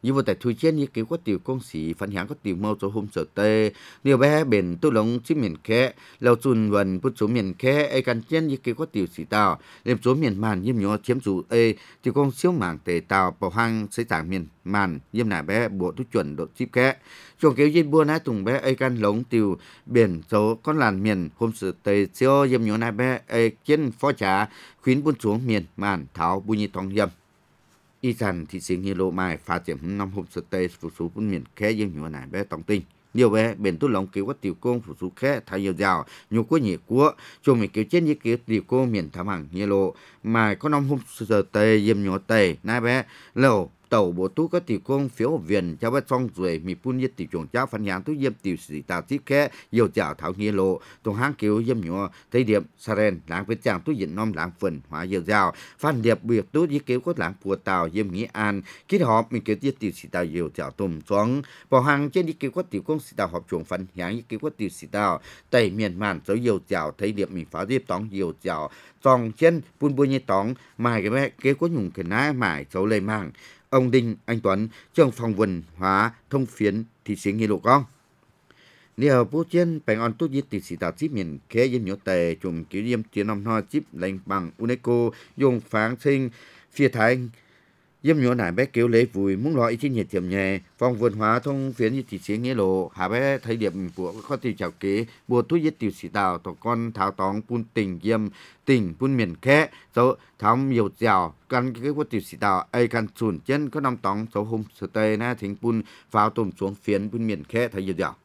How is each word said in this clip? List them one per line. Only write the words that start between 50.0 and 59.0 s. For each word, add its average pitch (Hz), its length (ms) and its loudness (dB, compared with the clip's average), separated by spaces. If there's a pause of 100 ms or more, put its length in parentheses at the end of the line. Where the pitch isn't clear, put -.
thảo 80 220 -8
hi 104 140 -2
lộ, 95 300 0 (220)
tổng 104 120 -4
hang 131 200 -2
cứu 107 280 0
dâm 117 180 -2
nhua, 90 280 -6 (240)
thấy 117 120 2
điểm, 104 180 2 (160)
sa 110 160 -4
ren, 101 320 0
lãng 87 220 -6
bên 113 140 -2
chàng 98 180 -2
tú 156 120 -4
diện 92 220 -4
nom 107 180 -2
lãng 82 260 -4
phần, 82 300 -4
hóa 78 160 -8
nhiều 92 220 -4
dào, 98 260 4 (260)
phan 147 240 -2
điệp 110 220 2
biệt 110 280 0
tú 160 120 2
như 147 140 -2
cứu 123 220 -2
có 170 160 -4
lãng 87 260 -4
phùa 95 140 -2
tàu, 90 380 -2
dâm 101 180 -2
nghĩa 104 200 -4
an, 101 300 -2 (260)
kết 190 120 2